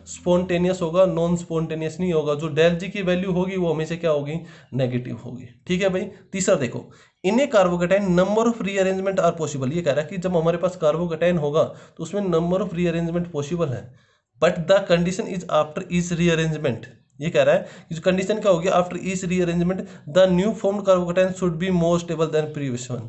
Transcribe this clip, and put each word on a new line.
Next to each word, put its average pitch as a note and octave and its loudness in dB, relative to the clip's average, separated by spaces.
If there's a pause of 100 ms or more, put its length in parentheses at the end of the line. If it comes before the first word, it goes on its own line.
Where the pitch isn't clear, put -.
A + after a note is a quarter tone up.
स्पॉन्टेनियस F3+ 0
होगा, F3 4
नॉन E3+ 0
स्पॉन्टेनियस D#3+ -4
नहीं F3+ 0
होगा। D3+ 2
जो D#3 -6
del E3 4
G G3 -6
की G3+ -6
वैल्यू F3+ 0
होगी F#3 -2
वो E3+ 0
हमेशा D#3 -4
क्या E3 -2
होगी, D3 -2 (340)
नेगेटिव B2 -4
होगी, - -14 (200)
ठीक F3+ 0
है G3 2
भाई। F#3 -4 (240)
तीसरा F#3+ 2
देखो, C3+ -6 (380)
in G#3+ 2
a C#4+ 2
carbocation F#3 2
number G#3+ 2
of A#3 0
rearrangement F#3+ 0
are E3+ 2
possible। C#3+ -4
ये E3+ -2
कह D#3+ 0
रहा C#3 2
है D#3 -8
कि G3 -10
जब F3+ -2
हमारे E3 2
पास F3+ -2
carbocation E3 2
होगा D3 2
तो - -8
उसमें G3 -4
number F3 0
of F3 -6
rearrangement E3+ -2
possible D3 -4
है, G2+ -8 (580)
but F3 2
the G3 4
condition F3+ 0
is F3+ -6
after D3+ -4
each F3 -2
rearrangement। D#3+ 0 (240)
ये D3 -2
कह D#3 4
रहा D3 6
है - -6
कि E3 -8
जो E3 -12
कंडीशन F#3+ 0
क्या G#3 4
होगी, F3 2
after F3 0
each F#3 -4
rearrangement F3 0 (380)
the F#3 8
new F#3 4
formed G3 -2
carbocation F#3 2
should F3 -2
be F#3+ 0
more E3+ 2
stable E3 -2
than D3+ 2
previous C#3 -6
one। A#2+ -6